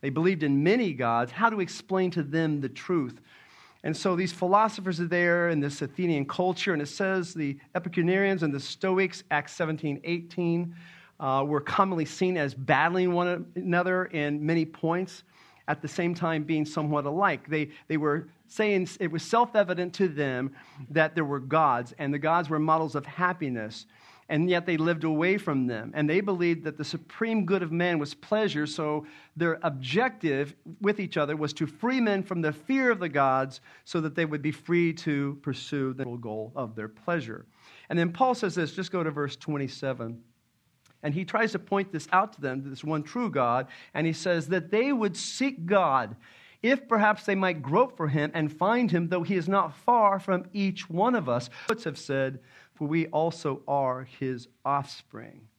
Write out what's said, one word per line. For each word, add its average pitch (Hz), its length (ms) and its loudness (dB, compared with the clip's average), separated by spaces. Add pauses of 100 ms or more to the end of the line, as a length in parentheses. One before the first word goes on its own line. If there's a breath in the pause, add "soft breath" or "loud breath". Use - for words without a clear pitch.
they 139 80 -2
believed 160 340 2
in 143 200 4
many 202 300 4
gods, 120 360 2
how 202 200 2
to 220 100 -4
explain 185 520 -2
to 170 120 -2
them 151 380 0
the 135 80 -4
truth. 131 500 -2 (640 loud breath)
And 156 120 -2
so 185 200 0
these 175 160 0
philosophers 190 680 2
are 175 60 -2
there 175 420 4
in 160 100 2
this 143 220 -4
Athenian 151 440 0
culture, 180 460 0
and 156 100 0
it 147 60 -6
says 190 460 -2
the 143 260 -4 (160 loud breath)
Epicureans 185 680 2
and 151 100 0
the 139 80 -4
Stoics, 185 680 -2
Acts 147 220 0
seventeen 156 540 -2
eighteen, 170 680 -2 (460 loud breath)
uh, 135 260 0
were 147 140 2
commonly 170 460 0
seen 185 320 -2
as 143 160 -2
battling 160 580 2
one 175 340 0 (120)
another 180 480 0
in 147 400 -2
many 165 180 2
points, 165 600 -4 (440 soft breath)
at 143 140 -2
the 151 60 -8
same 170 280 -2
time 165 280 -2
being 156 220 0
somewhat 151 400 -2
alike. 160 440 0
They, 151 220 -2 (180 loud breath)
they 160 80 0
were 151 320 0 (180)
saying 202 420 0 (100)
it 175 120 -2
was 160 100 -4
self-evident 202 760 2
to 196 120 4
them 135 480 -2 (340 loud breath)
that 156 240 2
there 165 120 0
were 143 140 -2
gods, 135 600 2
and 143 140 -2
the 143 40 -2
gods 160 320 2
were 156 80 0
models 156 380 2
of 139 100 -4
happiness, 151 800 -4 (440 loud breath)
and 160 200 2
yet 175 160 2
they 175 120 0
lived 160 260 2
away 160 340 2
from 139 300 0
them. 113 260 -6
And 151 160 2
they 175 120 2
believed 175 420 0
that 151 140 -6
the 151 60 -6
supreme 220 640 -2
good 185 160 2
of 165 100 -4
man 170 280 2
was 143 160 -6
pleasure, 185 500 0
so 151 400 -4 (300 loud breath)
their 165 260 0
objective 147 920 0 (260)
with 208 180 2
each 180 180 -4
other 151 180 0
was 151 180 -2
to 151 140 -2
free 254 340 0
men 202 220 2
from 180 180 -2
the 156 120 0
fear 262 360 0
of 220 100 2
the 175 100 -2
gods 135 520 2 (240 loud breath)
so 170 160 -2
that 156 140 -2
they 165 100 2
would 151 160 -4
be 151 100 0
free 170 420 2
to 143 500 -2
pursue 135 500 -4
the 131 120 -6
goal 117 500 -8
of 120 200 -6
their 110 120 -8
pleasure. 117 580 -6 (440 loud breath)
And 170 100 0
then 170 120 2
Paul 254 220 2
says 208 220 -2
this, 170 160 -2
just 185 200 -8
go 180 120 -2
to 160 80 -2
verse 143 240 -4
twenty-seven. 131 880 -6 (800)
And 147 120 -2
he 185 100 -2
tries 220 300 0
to 190 60 -2
point 196 340 -2
this 151 180 -6
out 202 220 2
to - 80 -18
them, 135 280 -4
this 135 140 -12
one 151 200 -2
true 240 280 -4
God, 127 360 2 (260 loud breath)
and 151 120 0
he 165 60 2
says 160 380 -2
that 170 200 -2
they 240 220 2
would 214 240 0
seek 262 500 -4
God, 139 520 2 (440 loud breath)
if 254 280 2
perhaps 208 340 4
they 202 120 0
might 180 260 0
grope 196 340 2
for 160 140 0
him 147 240 2
and 151 180 0
find 208 400 2
him, 170 160 2
though 175 160 0
he 185 120 0
is 165 120 0
not 185 260 2
far 208 460 4
from 185 320 -2
each 196 380 -2
one 202 260 2
of 165 140 0
us. 123 200 0 (200 loud breath)
Poets - 160 0
have 147 120 -6
said, 135 440 -2 (320 loud breath)
"For - 120 -6
we 160 220 2
also 156 580 -2
are 131 440 0 (100)
his 127 300 -4 (160)
offspring." 123 840 -6 (120)